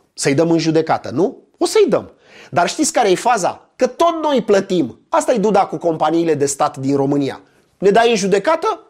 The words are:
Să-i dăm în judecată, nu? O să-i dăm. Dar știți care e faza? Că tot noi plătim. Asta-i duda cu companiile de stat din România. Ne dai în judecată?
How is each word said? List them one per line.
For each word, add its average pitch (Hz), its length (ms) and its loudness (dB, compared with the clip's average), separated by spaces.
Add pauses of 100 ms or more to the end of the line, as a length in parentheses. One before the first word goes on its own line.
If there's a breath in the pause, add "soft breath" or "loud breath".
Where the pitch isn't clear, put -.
(140)
Să-i 147 200 -2
dăm 165 160 2
în 165 80 2
judecată, 156 540 -2
nu? 175 240 -2 (220)
O 349 80 -2
să-i 403 220 2
dăm. 123 240 -2 (380 loud breath)
Dar 175 180 0
știți - 240 -4
care 233 180 2
e 180 40 4
faza? 180 640 -2
Că 254 100 0
tot 330 360 0
noi 285 200 0
plătim. 185 680 0
Asta-i 302 300 0
duda 196 280 2
cu 175 100 -8
companiile 165 580 0
de 139 120 0
stat 143 300 -2
din 135 200 -2
România. 139 440 -2 (380 soft breath)
Ne 185 120 2
dai 226 200 4
în 233 60 2
judecată? 311 720 -2